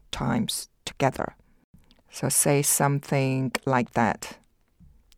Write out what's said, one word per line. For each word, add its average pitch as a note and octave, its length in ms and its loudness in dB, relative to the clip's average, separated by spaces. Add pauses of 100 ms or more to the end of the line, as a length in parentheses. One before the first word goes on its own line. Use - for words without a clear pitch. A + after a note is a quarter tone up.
(100)
times - 600 -4 (140)
together." - 520 -2 (760)
So - 180 -4
say C#3+ 340 2
something C3+ 880 0 (140)
like B2+ 260 0
that - 460 -2 (800)